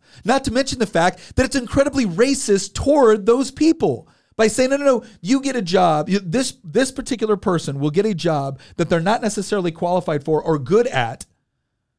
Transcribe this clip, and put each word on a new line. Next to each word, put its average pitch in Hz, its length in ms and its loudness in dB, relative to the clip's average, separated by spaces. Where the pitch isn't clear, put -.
Not 262 180 2
to - 80 -4
mention 254 280 -2
the 220 60 -2
fact - 520 -2
that 254 80 2
it's 254 100 -4
incredibly 277 500 0
racist 202 680 0
toward 233 520 4
those 247 240 2
people 254 600 0
by 220 120 2
saying, 254 240 0
"No, 277 40 0
no, 285 80 -2
no, 262 200 2
you 254 180 0
get 269 160 -4
a 240 60 -2
job. 170 480 2
You, 196 100 0
this, 196 460 -4
this 220 260 0
particular 214 460 -4
person 160 420 -2
will 147 120 0
get 190 140 0
a 220 80 0
job 143 460 -4
that 170 140 -2
they're 175 100 2
not 196 220 0
necessarily 202 500 -4
qualified 175 540 -2
for 156 180 0
or 160 160 0
good 185 280 2
at, 120 380 -4